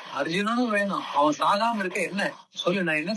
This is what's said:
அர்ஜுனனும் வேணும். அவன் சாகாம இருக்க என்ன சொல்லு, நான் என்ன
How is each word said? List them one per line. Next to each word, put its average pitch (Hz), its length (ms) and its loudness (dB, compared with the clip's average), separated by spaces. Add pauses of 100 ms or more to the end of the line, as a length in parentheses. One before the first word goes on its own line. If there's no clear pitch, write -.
(140)
அர்ஜுனனும் 202 560 0
வேணும். 202 360 0
அவன் - 320 2
சாகாம 202 420 2
இருக்க 190 220 -2
என்ன 170 480 -4
சொல்லு, 185 340 0
நான் 160 120 0
என்ன 165 220 -2